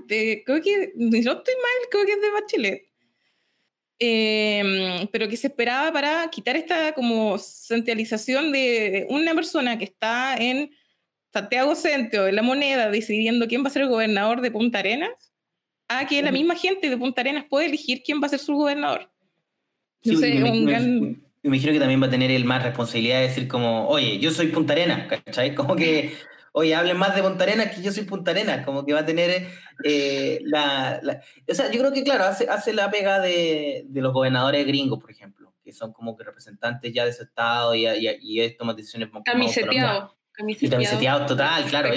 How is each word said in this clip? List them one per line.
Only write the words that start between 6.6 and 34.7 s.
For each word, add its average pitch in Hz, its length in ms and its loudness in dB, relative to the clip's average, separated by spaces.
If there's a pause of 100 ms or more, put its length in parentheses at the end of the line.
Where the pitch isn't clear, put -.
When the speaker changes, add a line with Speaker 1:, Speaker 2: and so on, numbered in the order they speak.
Speaker 1:
como 226 460 0
centralización 233 1120 -2
de 226 580 0
una 320 260 0
persona 285 440 0
que 226 60 -8
está 240 520 -2
en 254 340 -2 (640)
Santiago 247 440 0
Centro, 226 500 0
en 190 80 2
La 214 80 2
Moneda, 262 480 2
decidiendo 220 560 0
quién 240 160 -2
va 285 60 0
a - 20 -8
ser 277 120 0
el 269 60 2
gobernador 220 520 2
de 247 100 -2
Punta 220 300 0
Arenas, 277 520 -4 (560)
a 262 200 -2
que 285 140 2
la 294 80 2
Speaker 2:
Ujú. 262 80 0
Speaker 1:
misma 339 180 2
gente 370 340 0
de 247 60 0
Punta 247 240 -2
Arenas 285 280 -2
puede 294 180 2
elegir 269 380 -4
quién 294 160 -2
va 285 60 0
a 277 40 -2
ser 285 100 0
su 294 160 -2
gobernador. 285 540 0 (920)
Speaker 3:
Sí, 226 100 2
Speaker 1:
No 165 60 4
sé, 254 120 4
Speaker 3:
y - 80 4
me, 226 120 4
Speaker 1:
un 226 140 2
Speaker 3:
me, - 80 4
Speaker 1:
gran 247 280 2
Speaker 3:
me - 180 -4 (260)
imagino 147 280 2
que 151 60 4
también 131 240 4
va 131 60 4
a - 20 0
tener 127 220 2
él 127 120 2
más 127 200 0
responsabilidad 120 560 0
de 127 80 2
decir 131 180 -4
como, 117 420 0
"Oye, 123 300 2
yo 156 140 2
soy 165 160 2
Punta 147 240 0
Arenas", 170 360 0
¿cachai? - 460 -2
Como 143 220 0
que, 156 380 0 (380)
"Oye, 156 220 2
hablen 175 240 2
más 196 180 2
de 196 60 2
Punta 185 220 2
Arenas 208 300 0
que 180 80 -10
yo 196 80 -2
soy 202 140 -4
Punta 180 260 -6
Arenas", 151 340 -2
como 139 220 -4
que 147 60 0
va 151 80 2
a 156 60 -2
tener, 175 420 0 (340)
eh, 139 600 0
la, 143 580 0
la, - 180 -4 (280)
o 160 60 0
sea, 226 180 0
yo 233 80 0
creo 269 120 4
que, 269 120 0
claro, 247 200 2
hace, 202 240 0
hace 208 240 -2
la 202 180 0
pega 196 280 2
de, 160 680 0
de 135 120 -4
los 131 120 0
gobernadores 131 540 2
gringos, 135 340 0